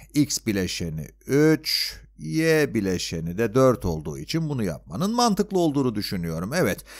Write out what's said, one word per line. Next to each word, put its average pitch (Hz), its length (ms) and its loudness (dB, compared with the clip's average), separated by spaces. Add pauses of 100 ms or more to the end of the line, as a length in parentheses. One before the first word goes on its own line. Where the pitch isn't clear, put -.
(140)
x - 320 0
bileşeni 90 600 -2 (180)
üç, 156 720 2 (220)
y 156 560 0
bileşeni 87 640 -2
de 110 160 0
dört 131 300 4
olduğu 78 340 -4
için 160 300 -4
bunu 135 140 -4
yapmanın 147 520 -4
mantıklı 208 440 2
olduğunu 139 360 2
düşünüyorum. 90 600 -4
Evet, 139 300 0 (160)